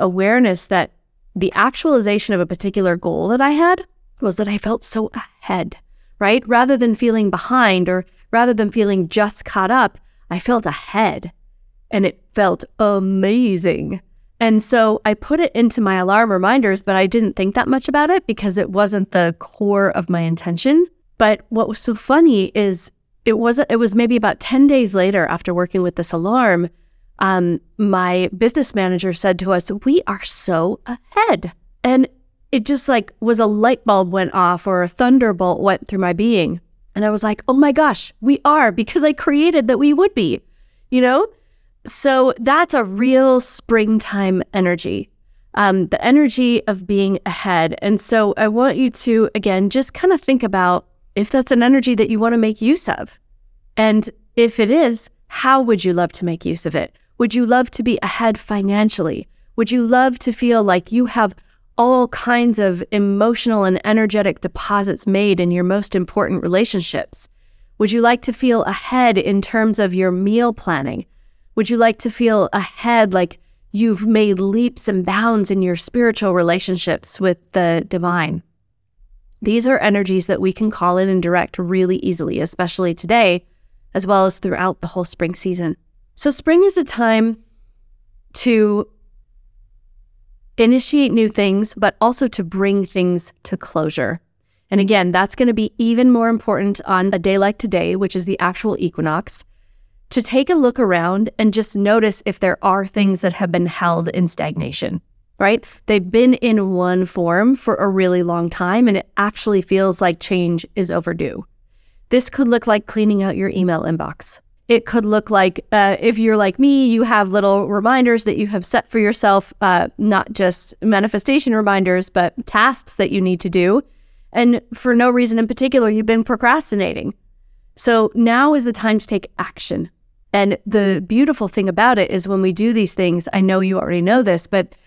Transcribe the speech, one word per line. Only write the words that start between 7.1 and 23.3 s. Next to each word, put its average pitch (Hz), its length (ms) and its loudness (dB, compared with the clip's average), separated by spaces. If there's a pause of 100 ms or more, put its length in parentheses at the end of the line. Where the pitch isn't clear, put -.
behind 185 580 2
or 185 160 -2 (280)
rather 240 200 2
than 214 180 0
feeling 202 380 0
just 208 380 -2
caught 190 240 -2
up, 240 280 2 (320)
I 175 80 -6
felt 233 280 0
ahead 180 680 -4 (580)
and 196 140 0
it - 180 -2 (120)
felt 190 300 0 (140)
amazing. 190 1200 0 (380)
And 220 220 4
so 220 420 2
I 214 100 0
put 302 260 -2
it 330 140 0
into 233 260 0
my 196 160 0
alarm 202 360 2
reminders, 196 500 2
but 190 140 0
I 190 100 4
didn't 220 280 0
think 196 200 -2
that - 140 -2
much 269 200 -2
about 294 220 0
it 359 160 0
because 208 320 -4
it 202 120 -2
wasn't 196 420 0
the 170 260 0
core 202 540 -2
of - 180 -4
my 170 100 0
intention. 175 640 0 (320)
But 214 320 2
what 226 180 -2
was 214 100 -8
so 240 160 -4
funny 262 600 2
is 196 360 -2 (340)
it 220 140 2